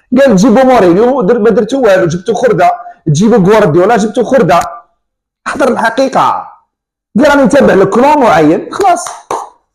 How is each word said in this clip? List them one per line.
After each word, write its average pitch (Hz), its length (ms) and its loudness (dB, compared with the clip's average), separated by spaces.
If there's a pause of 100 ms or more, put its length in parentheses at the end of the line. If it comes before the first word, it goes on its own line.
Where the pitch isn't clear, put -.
(200)
قال: 262 160 2
"جيبوا 240 280 2
مورينيو"، 240 580 2
در-، 240 160 0
ما 214 120 0
درتو 240 300 -2
والو، 185 260 2
جبتو 175 280 -6
خردة. 175 360 0 (380)
"جيبوا 202 440 2
غوارديولا"، 202 440 2
جبتو 214 280 -4
خردة. 180 360 0 (840)
احضر 269 220 -4
الحقيقة. 208 800 -2 (680)
قال: 285 120 2
"راني 277 120 2
نتابع 220 320 2
لكلون 269 440 2
معين"، 165 540 0
خلاص. 370 320 -2 (720)